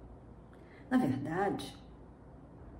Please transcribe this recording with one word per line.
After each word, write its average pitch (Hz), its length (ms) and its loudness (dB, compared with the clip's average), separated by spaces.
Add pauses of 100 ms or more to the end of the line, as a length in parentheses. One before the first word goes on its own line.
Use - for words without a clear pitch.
(880)
Na 254 80 10
verdade, 160 800 4 (1040)